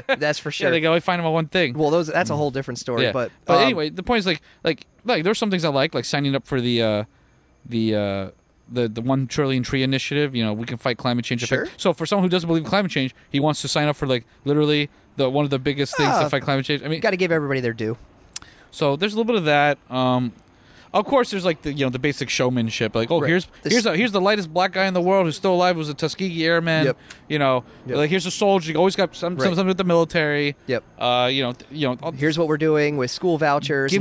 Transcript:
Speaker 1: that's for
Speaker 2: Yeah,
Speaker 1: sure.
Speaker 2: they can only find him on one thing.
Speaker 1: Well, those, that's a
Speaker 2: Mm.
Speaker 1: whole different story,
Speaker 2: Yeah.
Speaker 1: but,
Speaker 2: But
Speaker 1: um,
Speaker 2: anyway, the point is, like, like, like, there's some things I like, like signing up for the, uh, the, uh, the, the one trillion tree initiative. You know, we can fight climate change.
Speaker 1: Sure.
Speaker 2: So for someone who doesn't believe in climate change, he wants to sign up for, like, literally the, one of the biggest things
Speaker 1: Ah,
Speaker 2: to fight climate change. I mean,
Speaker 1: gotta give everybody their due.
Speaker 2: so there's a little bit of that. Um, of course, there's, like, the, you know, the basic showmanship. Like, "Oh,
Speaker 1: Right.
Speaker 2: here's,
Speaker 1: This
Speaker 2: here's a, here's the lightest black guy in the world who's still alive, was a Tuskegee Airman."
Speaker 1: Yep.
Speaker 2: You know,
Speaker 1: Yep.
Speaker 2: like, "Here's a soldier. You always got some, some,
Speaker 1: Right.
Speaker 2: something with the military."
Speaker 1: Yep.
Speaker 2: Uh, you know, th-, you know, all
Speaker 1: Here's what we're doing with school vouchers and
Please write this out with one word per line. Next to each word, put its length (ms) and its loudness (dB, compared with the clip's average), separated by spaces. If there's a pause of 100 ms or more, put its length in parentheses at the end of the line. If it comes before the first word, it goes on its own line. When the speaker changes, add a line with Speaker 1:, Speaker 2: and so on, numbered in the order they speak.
(200)
Speaker 1:
that's 200 -2
for 100 -8
Speaker 2:
Yeah, 20 -6
Speaker 1:
sure. 200 0
Speaker 2:
they 80 2
can 80 0
only 140 4
find 180 0
him 60 -2
on 80 0
one 140 0
thing. 260 0
Speaker 1:
Well, 160 2
those, 180 2
that's 220 -2
a 40 -2
Speaker 2:
Mm. 40 -2
Speaker 1:
whole 140 0
different 280 -6
story, 240 -2
Speaker 2:
Yeah. 80 2
Speaker 1:
but, 200 -4 (140)
Speaker 2:
But 120 4
Speaker 1:
um, 60 6
Speaker 2:
anyway, 260 0
the 140 -10
point 160 2
is, 80 -4
like, 140 -2 (220)
like, 220 -2 (180)
like, 220 0
there's 140 2
some 120 0
things 140 0
I 40 2
like, 240 0
like 120 -2
signing 300 0
up 120 -4
for 140 -2
the, 200 2
uh, 220 0 (640)
the, 300 0
uh, 340 -4 (420)
the, 160 0
the 140 -6
one 260 0
trillion 360 0
tree 200 -2
initiative. 520 -2
You 100 0
know, 80 -2
we 120 -6
can 120 -8
fight 200 -2
climate 280 -2
change. 200 -4
Speaker 1:
Sure. 220 -2 (100)
Speaker 2:
So 140 2
for 140 -4
someone 180 2
who 60 2
doesn't 180 0
believe 160 0
in 60 -10
climate 220 0
change, 220 -2 (180)
he 80 0
wants 240 0
to 40 -6
sign 200 0
up 80 0
for, 120 -6
like, 180 0 (200)
literally 440 2 (280)
the, 120 2
one 140 2
of 80 -2
the 80 0
biggest 380 -2
things 140 2
Speaker 1:
Ah, 120 2
Speaker 2:
to 60 -2
fight 140 -2
climate 220 -2
change. 180 -2
I 40 -8
mean, 120 -4
Speaker 1:
gotta 180 0
give 140 0
everybody 300 0
their 120 -2
due. 240 -4 (720)
Speaker 2:
so 240 0
there's 180 -4
a 40 -4
little 140 0
bit 60 2
of 80 -2
that. 320 4 (140)
Um, 420 0 (580)
of 140 0
course, 260 2
there's, 140 -4
like, 180 -2
the, 100 -4
you 100 -2
know, 60 0
the 80 -6
basic 320 -4
showmanship. 640 0
Like, 140 0
"Oh, 100 2
Speaker 1:
Right. 80 0
Speaker 2:
here's, 200 0 (160)
Speaker 1:
This 100 0
Speaker 2:
here's 140 2
a, 100 0
here's 140 0
the 100 0
lightest 320 0
black 200 0
guy 120 0
in 80 -2
the 80 0
world 240 4
who's 100 -2
still 200 0
alive, 200 4
was 140 -6
a 60 -6
Tuskegee 500 -4
Airman." 400 2
Speaker 1:
Yep. 120 0 (320)
Speaker 2:
You 100 0
know, 240 2 (240)
Speaker 1:
Yep. 100 -2
Speaker 2:
like, 140 2
"Here's 160 0
a 40 -4
soldier. 420 2
You 40 0
always 180 4
got 200 -2
some, 180 -4
some, 40 -6
Speaker 1:
Right. 120 2
Speaker 2:
something 160 0
with 120 0
the 60 -2
military." 720 2 (120)
Speaker 1:
Yep. 160 -2 (160)
Speaker 2:
Uh, 320 2
you 100 0
know, 120 -2
th-, 180 -16
you 160 -2
know, 160 -2
all 80 -6
Speaker 1:
Here's 260 0
what 100 2
we're 120 0
doing 380 2
with 120 -2
school 300 0
vouchers 520 0
and 100 0